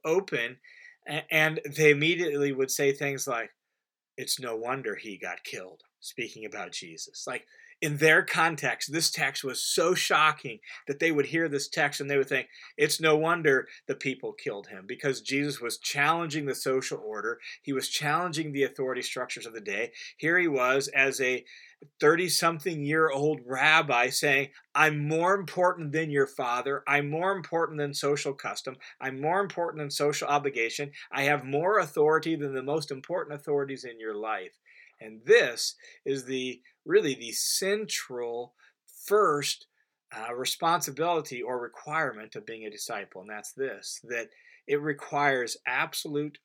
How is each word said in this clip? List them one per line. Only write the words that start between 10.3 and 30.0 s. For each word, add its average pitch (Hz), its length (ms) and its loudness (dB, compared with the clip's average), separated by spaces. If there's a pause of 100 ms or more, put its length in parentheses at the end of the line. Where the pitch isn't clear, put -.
that 139 140 -4
they 165 100 4
would 143 160 2
hear 165 220 0
this 143 200 -4
text 147 320 0
and 139 80 -6
they 143 80 2
would 135 120 2
think, 131 200 -2 (300)
"It's 151 220 2
no 160 160 6
wonder 156 500 4 (200)
the 156 100 -4
people 131 360 -6
killed 101 360 -8
him," 95 180 -16
because 123 340 -4
Jesus 143 400 -2
was 120 160 -6
challenging 151 720 0
the 135 80 -2
social 131 500 -2
order. 107 340 -6 (220)
He 143 120 -6
was 131 160 -2
challenging 156 640 -2
the 139 100 2
authority 131 400 -2
structures 120 440 -6
of 113 60 -14
the 113 80 -10
day. 104 320 -4 (240)
Here 165 220 2
he 175 100 4
was 135 400 2
as 135 320 2
a 127 240 0 (540)
thirty-something-year-old 156 1500 2
rabbi 135 640 4
saying, 139 400 2 (260)
"I'm 151 320 4
more 170 260 4
important 180 560 0
than 156 220 -2
your 139 160 4
father. 131 580 -2
I'm 143 240 2
more 175 220 0
important 165 460 -2
than 143 160 -4
social 143 380 0
custom. 131 440 -8 (240)
I'm 135 200 -6
more 165 200 2
important 165 420 -4
than 143 80 -6
social 143 380 0